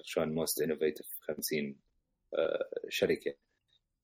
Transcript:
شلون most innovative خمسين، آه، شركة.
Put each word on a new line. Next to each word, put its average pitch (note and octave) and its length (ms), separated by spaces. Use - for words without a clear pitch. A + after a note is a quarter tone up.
شلون E2 240
most D#2 380
innovative D#2 640
خمسين، D2+ 520
آه، - 360
شركة. - 460